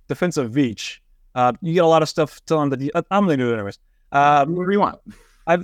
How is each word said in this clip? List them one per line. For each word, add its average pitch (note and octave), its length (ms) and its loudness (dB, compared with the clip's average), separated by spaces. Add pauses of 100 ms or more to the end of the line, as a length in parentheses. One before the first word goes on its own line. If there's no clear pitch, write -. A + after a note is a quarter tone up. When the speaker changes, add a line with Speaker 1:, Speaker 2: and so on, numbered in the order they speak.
Speaker 1:
defense E3+ 300 -4
of A#2+ 140 -4
Veach. A#2+ 480 -4 (360)
Uh, B2 260 2
you E3 120 -4
get F3 100 4
a E3 40 4
lot D#3+ 140 6
of D3+ 80 0
stuff - 300 -4 (100)
on D3+ 200 0
the, C3+ 240 -4
uh, E3+ 180 -2
I'm G3+ 140 0
gonna D#3 120 0
do B2 140 0
it A2+ 40 -2
anyways. G2+ 220 -8 (340)
Um, C#3+ 440 2
Speaker 2:
Whatever F3+ 160 -4
you G#3 80 2
want. - 200 -2 (460)
Speaker 1:
I've, F3 180 0